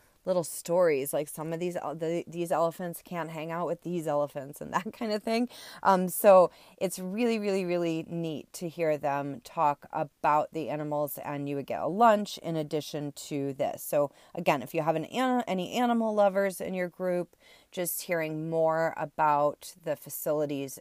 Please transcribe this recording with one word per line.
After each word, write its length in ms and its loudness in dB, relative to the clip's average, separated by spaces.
little 180 0
stories, 720 2
like, 160 -2
some 240 -8
of 80 -4
these, 160 -2
el-, 180 -6
the, 320 -2
these 240 -6
elephants 500 -2
can't 280 -8
hang 200 -8
out 160 -4
with 180 -6
these 240 -4
elephants 520 -2
and 140 -8
<laughs> 0 -
that 180 -4
kind 220 -6
of 100 -4
thing. 240 0
Um, 260 4
so 420 8
it's 220 -4
really, 400 0
really, 240 0
really 460 0
neat 440 -6
to 140 -8
hear 300 0
them 480 -2
talk 480 0
about 580 0
the 160 -4
animals, 560 -4
and 240 -6
you 80 -4
would 100 -4
get 160 -4
a 60 -2
lunch 520 4
in 180 -4
addition 560 -4
to 400 -4
this. 280 -4
So 300 0
again, 260 0
if 120 -10
you 80 0
have 160 2
an 80 -4
an-, 420 0
any 240 -2
animal 420 2
lovers 460 4
in 140 -6
your 160 -2
group, 480 -2
just 300 -4
hearing 480 -2
more 480 2
about 840 2
the 140 -4
facilities 840 -4